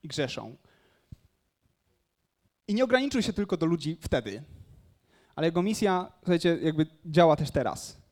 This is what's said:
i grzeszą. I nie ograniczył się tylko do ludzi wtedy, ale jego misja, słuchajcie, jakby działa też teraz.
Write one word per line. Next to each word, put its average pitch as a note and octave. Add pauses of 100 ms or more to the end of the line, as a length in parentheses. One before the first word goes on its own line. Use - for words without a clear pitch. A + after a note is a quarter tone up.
i E3
grzeszą. B2+ (2000)
I G#3
nie B3
ograniczył B3+
się A3
tylko F#3+
do D#3+
ludzi D#3+
wtedy, A2+ (920)
ale D#3
jego E3+
misja, F#3+
słuchajcie, F3
jakby D#3 (200)
działa D#3+
też D3
teraz. -